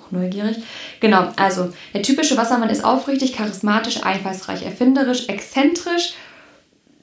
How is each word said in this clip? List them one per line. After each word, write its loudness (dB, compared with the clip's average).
auch -16
neugierig. -2
Genau, 6
also 0
der -4
typische 2
Wassermann 2
ist -2
aufrichtig, 2
charismatisch, -2
einfallsreich, -4
erfinderisch, 2
exzentrisch. 0